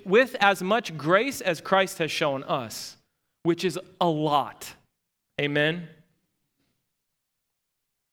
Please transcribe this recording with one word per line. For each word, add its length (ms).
with 340
as 240
much 340
grace 440
as 200
Christ 360
has 140
shown 320
us, 540
which 220
is 120
a 80
lot. 680
Amen? 480